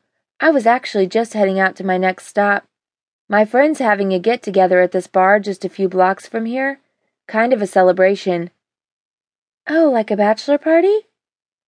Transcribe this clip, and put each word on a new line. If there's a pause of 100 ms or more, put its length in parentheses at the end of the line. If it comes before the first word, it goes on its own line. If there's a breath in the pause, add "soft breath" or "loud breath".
(400)
I
was
actually
just
heading
out
to
my
next
stop. (640)
My
friend's
having
a
get-together
at
this
bar
just
a
few
blocks
from
here. (480)
Kind
of
a
celebration." (1160)
"Oh,
like
a
bachelor
party?" (600)